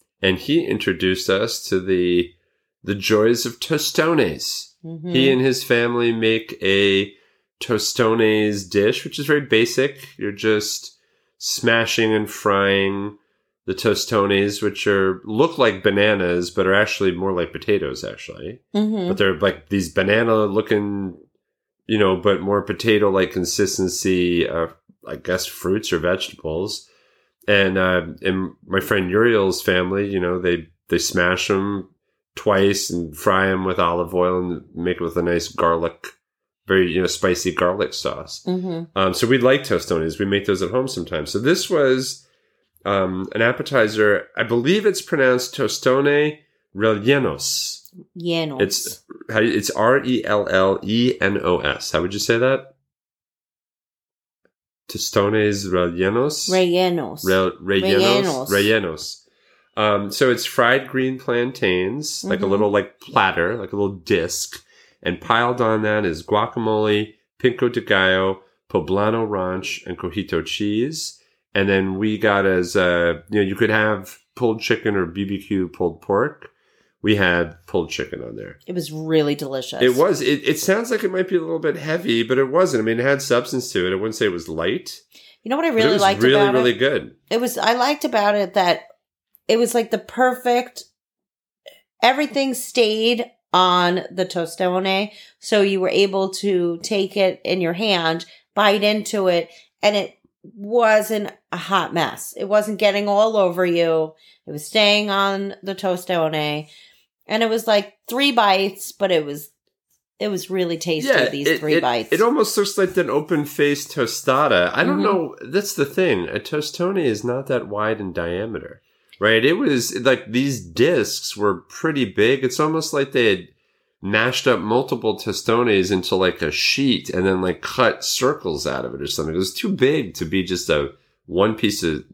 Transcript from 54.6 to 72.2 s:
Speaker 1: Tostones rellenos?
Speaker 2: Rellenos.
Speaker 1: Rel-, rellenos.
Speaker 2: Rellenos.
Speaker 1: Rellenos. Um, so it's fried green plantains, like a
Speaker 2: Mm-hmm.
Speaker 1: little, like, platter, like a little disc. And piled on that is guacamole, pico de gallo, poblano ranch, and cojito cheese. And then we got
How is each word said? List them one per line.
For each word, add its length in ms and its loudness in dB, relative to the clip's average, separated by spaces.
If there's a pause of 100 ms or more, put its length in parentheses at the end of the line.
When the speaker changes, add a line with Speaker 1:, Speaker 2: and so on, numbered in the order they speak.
Speaker 1:
Tostones 800 0
rellenos? 840 0
Speaker 2:
Rellenos. 760 0
Speaker 1:
Rel-, 240 2 (120)
rellenos. 840 2
Speaker 2:
Rellenos. 20 -2
Speaker 1:
Rellenos. 720 0 (520)
Um, 340 0
so 200 2
it's 160 0
fried 420 2
green 300 -2
plantains, 1080 -2
like 160 -2
a 20 -2
Speaker 2:
Mm-hmm. 80 0
Speaker 1:
little, 200 2
like, 300 -2
platter, 560 0
like 160 -10
a 40 -6
little 200 -2
disc. 680 -4 (380)
And 180 -4
piled 400 0
on 220 2
that 220 0
is 200 -4
guacamole, 920 0 (240)
pico 300 2
de 120 -2
gallo, 600 2 (280)
poblano 600 0
ranch, 580 -6
and 100 -8
cojito 480 -4
cheese. 760 -4 (340)
And 140 2
then 300 0
we 200 -2
got 280 2